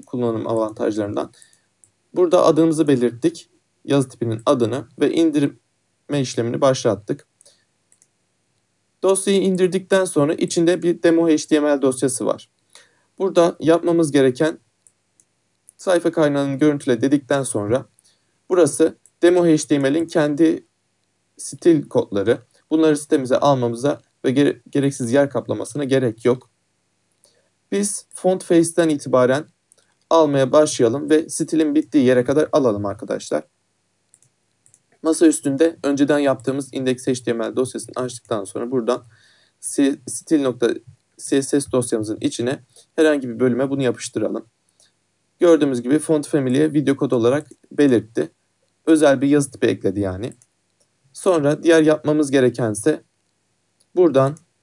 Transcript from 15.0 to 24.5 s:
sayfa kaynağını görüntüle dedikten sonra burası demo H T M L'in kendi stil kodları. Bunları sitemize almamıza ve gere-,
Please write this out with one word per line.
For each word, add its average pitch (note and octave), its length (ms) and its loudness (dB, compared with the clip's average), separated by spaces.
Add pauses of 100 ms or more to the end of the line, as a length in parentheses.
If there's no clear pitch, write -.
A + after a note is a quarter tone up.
sayfa E3+ 340 0
kaynağını C#3+ 440 0
görüntüle C#3+ 460 0
dedikten C#3 420 0
sonra A2 420 -4 (640)
burası D#3+ 480 2 (240)
demo F3 240 4
H D#3 220 2
T D3 120 0
M C3+ 140 0
L'in E3 120 -2
kendi D#3+ 600 0 (720)
stil - 520 0
kodları. G2+ 520 -2 (300)
Bunları D#3 260 2
sitemize C3+ 400 -2
almamıza B2 640 -2 (240)
ve C3 60 0
gere-, C#3 380 0